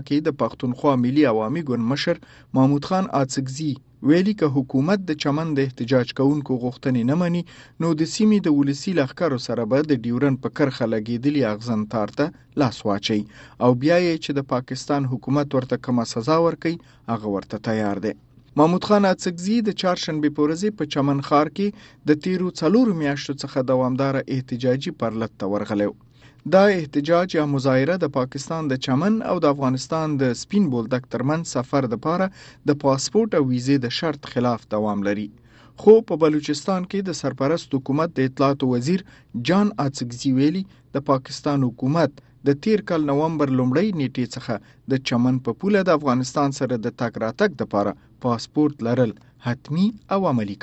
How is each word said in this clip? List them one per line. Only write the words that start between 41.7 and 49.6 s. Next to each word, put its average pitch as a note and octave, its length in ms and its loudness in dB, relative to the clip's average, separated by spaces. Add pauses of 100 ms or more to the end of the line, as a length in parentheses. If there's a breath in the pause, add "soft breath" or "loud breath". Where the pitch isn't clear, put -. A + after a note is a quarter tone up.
د C#3+ 160 2
تیر G#3+ 260 2
کال E3 120 0 (100)
نومبر D3 460 0
لومړۍ B2+ 300 2 (120)
نیټې B2+ 260 -2 (100)
څخه B2 200 -6 (360 soft breath)
د C3 160 0
چمن B2+ 380 2
په A#2 140 -4
پوله G3+ 280 2
د E3 120 6
افغانستان C#3 500 0 (100)
سره B2+ 180 -2
د A2+ 220 -6
تګ A2+ 240 -4
راتګ C3+ 380 -2
دپاره G#2 360 -2 (260 soft breath)
پاسپورت C#3+ 640 -2
لرل A#2+ 260 2 (320 soft breath)
حتمي C#3+ 440 -2 (280)